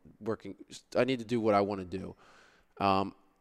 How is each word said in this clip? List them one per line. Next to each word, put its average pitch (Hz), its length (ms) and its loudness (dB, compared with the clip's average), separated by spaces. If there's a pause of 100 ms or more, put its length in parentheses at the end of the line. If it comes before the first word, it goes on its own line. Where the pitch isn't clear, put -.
(200)
working, 101 340 -8 (400)
I 123 100 2
need 127 160 -2
to 113 40 -10
do 117 160 -2
what 110 140 4
I 101 60 6
wanna 98 260 -2
do." 90 280 -10 (640)
Um, 98 340 2 (260)